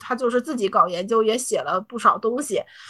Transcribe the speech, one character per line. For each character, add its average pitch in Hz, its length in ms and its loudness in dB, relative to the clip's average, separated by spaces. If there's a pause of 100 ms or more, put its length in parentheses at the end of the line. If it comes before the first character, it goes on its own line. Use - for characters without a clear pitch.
他 - 140 -4
就 240 160 0
是 247 100 2
自 269 160 -4
己 214 100 0
搞 190 220 4
研 180 180 -4
究， 226 160 2
也 220 140 2
写 240 240 -2
了 151 180 -2
不 220 200 -10
少 208 180 4
东 233 260 -2
西。 214 200 -4 (280)